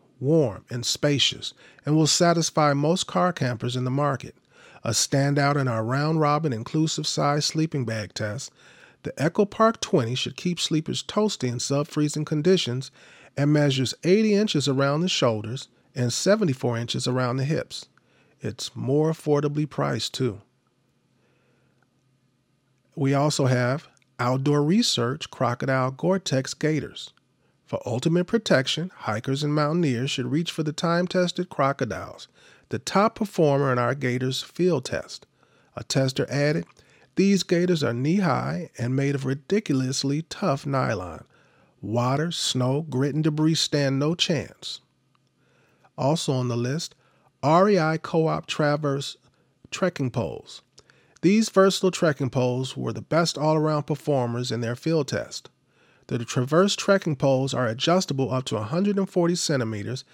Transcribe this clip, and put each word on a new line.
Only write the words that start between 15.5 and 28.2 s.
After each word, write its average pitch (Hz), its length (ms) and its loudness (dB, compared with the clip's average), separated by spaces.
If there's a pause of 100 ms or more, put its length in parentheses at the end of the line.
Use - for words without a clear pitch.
and 123 180 0
seventy-four 170 640 0
inches 120 320 -4
around 127 300 0
the 139 60 -2
hips. - 420 -6 (540)
It's - 360 -8
more 139 340 0
affordably 147 580 0
priced, 139 460 -4
too." 107 260 -4 (2500)
We 135 200 0
also 143 320 2
have 127 420 0 (320)
Outdoor 135 420 2
Research 151 680 0
Crocodile 131 600 0
Gore-Tex 135 640 -2
Gaiters. - 580 -4 (540)
For - 180 -6
ultimate 160 420 0